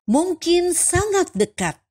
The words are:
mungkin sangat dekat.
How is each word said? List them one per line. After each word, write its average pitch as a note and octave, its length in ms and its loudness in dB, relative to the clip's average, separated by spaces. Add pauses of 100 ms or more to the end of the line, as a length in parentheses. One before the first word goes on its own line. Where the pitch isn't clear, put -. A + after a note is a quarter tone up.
mungkin F4 640 0
sangat F#4+ 640 0
dekat. F#3 400 -4 (120)